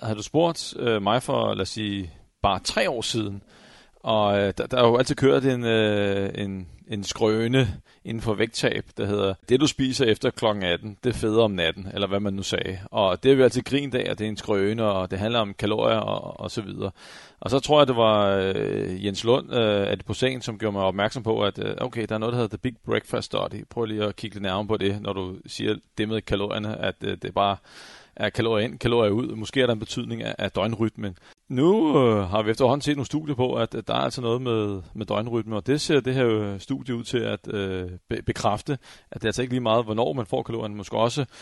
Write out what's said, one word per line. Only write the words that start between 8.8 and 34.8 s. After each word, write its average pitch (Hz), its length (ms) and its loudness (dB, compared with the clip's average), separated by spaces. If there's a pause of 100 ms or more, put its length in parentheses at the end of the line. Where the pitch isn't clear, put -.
der 110 100 -2
hedder, 98 280 0 (140)
"Det, 127 120 6
du 151 60 4
spiser 135 400 0
efter 113 240 2
klokken 104 340 0
atten, 90 400 -2
det 127 60 2
er 110 80 -4
federe 113 260 4
om 107 60 4
natten," 92 440 -2
eller 101 120 0
hvad 98 140 -2
man 104 120 -2
nu 98 100 -6
sagde. - 360 -4 (120)
Og 95 320 2
det 131 80 4
har 139 60 8
vi 131 60 6
altid 120 200 4
grint 139 320 -2
af, 104 160 -2
at - 80 -6
det 104 60 -4
er 107 40 -2
en 104 80 -6
skrøne, 107 480 0
og 95 260 0
det 98 80 -4
handler 113 220 0
om 101 140 -4
kalorier 110 440 2
og, 104 420 -4
og 101 100 -6
så 117 120 -6
videre. 98 280 -8 (500)
Og - 100 -6
så 131 100 2
tror 147 200 6
jeg, 143 60 8
det 127 100 0
var, 107 300 6 (280)
øh, 101 520 -2
Jens 98 180 -4
Lund, 127 300 2
øh, 104 380 2
Adiposan, 120 500 -2
som 107 160 -8
gjorde 107 140 -2
mig 98 100 -2
opmærksom 101 400 0
på, 110 220 0
at, 98 140 -2
øh, 101 220 -4
okay, 120 280 -4
der 113 60 -4
er 110 40 -2
noget, 113 140 -2
der 120 60 0
hedder 110 180 -2
The - 60 -10
Big 127 220 -4
Breakfast 113 420 -2
Study. 104 440 -4
Prøv 117 140 -4
lige 107 200 -4
at 104 120 -4
kigge 104 200 -12
lidt 101 60 -8
nærmere 98 240 -2
på 107 100 0
det, 98 260 -2
når 101 100 -4
du 95 240 -6 (100)
siger 107 300 -4 (220)
det 107 100 -2
med 110 140 -2
kalorierne, 104 560 -4
at, 95 160 -4 (100)
øh, 98 180 -4
det 92 120 -8
bare 101 220 2 (600)
er 107 140 -2
kalorier 110 340 0
ind, 139 140 -6
kalorier 117 340 2
ud. 110 240 -2
Måske 110 260 -2
er 127 40 4
der 120 60 2
en 110 60 -2
betydning 113 440 -8
af, 110 160 -6
af 98 120 -4
døgnrytmen. 98 640 -2 (320)
Nu, 175 500 4
øh, 107 320 4
har 107 120 2
vi 107 80 2
efterhånden 131 320 4
set 143 140 0
nogle 139 100 -4
studier 151 280 -4
på, 127 200 0
at, 117 200 -2
at 113 140 -6
der 113 60 0
er 120 40 2
altså 135 220 -2
noget 120 220 0
med, 107 400 -2 (120)